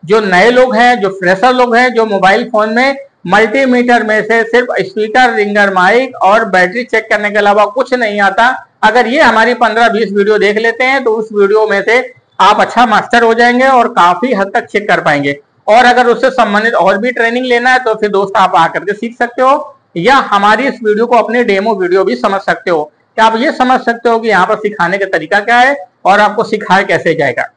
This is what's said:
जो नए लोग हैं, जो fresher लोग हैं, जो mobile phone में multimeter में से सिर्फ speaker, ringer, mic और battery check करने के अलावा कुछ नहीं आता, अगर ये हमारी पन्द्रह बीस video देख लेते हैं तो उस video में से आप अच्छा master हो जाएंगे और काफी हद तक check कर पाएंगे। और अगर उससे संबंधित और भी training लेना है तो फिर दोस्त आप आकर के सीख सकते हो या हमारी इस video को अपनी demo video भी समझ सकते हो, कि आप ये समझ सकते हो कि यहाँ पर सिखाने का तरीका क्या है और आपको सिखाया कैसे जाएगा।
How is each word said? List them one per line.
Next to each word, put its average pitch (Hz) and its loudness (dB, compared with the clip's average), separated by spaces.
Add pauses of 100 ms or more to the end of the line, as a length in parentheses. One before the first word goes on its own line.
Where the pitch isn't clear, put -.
जो 202 0
नए 190 2
लोग 247 2
हैं, 240 2
जो 196 -2
fresher 190 0
लोग 247 0
हैं, 247 2
जो 226 0
mobile 196 0
phone 214 -2
में 269 0 (320)
multimeter 240 2
में 214 -2
से 226 0
सिर्फ 247 0 (120)
speaker, 220 0
ringer, 202 0
mic 220 0
और 214 2
battery 185 0
check 220 -4
करने 208 -2
के 208 -2
अलावा 202 2
कुछ 254 -4
नहीं 208 -4
आता, 202 2 (360)
अगर 220 2
ये 277 0
हमारी 233 2
पन्द्रह 226 0
बीस 202 -2
video 202 0
देख 202 0
लेते 226 -2
हैं 262 0
तो 233 -2
उस 220 -6
video 202 2
में 196 -2
से 240 0 (400)
आप 208 4
अच्छा 226 2
master 233 0
हो 226 2
जाएंगे 240 2
और 247 2
काफी 185 0
हद 196 -2
तक 233 -2
check 208 -6
कर 170 0
पाएंगे। 143 -2 (300)
और 240 6
अगर 247 4
उससे 240 0
संबंधित 220 0
और 190 2
भी 247 -4
training 247 -2
लेना 240 0
है 254 2
तो 220 -2
फिर 214 -4
दोस्त 196 -2
आप 185 2
आकर 165 0
के 196 -6
सीख 233 -10
सकते 240 -4
हो 277 0 (220)
या 208 2 (120)
हमारी 214 0
इस - -6
video 214 0
को 240 2
अपनी 226 0
demo 202 -2
video 185 0
भी 220 -2
समझ 196 -4
सकते 175 -4
हो, 151 0
कि - -8
आप 220 2
ये 285 0
समझ 254 0
सकते 233 -4
हो 226 0
कि 226 -4
यहाँ 185 2
पर 208 -2
सिखाने 202 -4
का 196 -4
तरीका 190 -2
क्या 240 0
है 269 2 (300)
और 196 4
आपको 208 0
सिखाया 196 0
कैसे 170 -2
जाएगा। 139 -2 (140)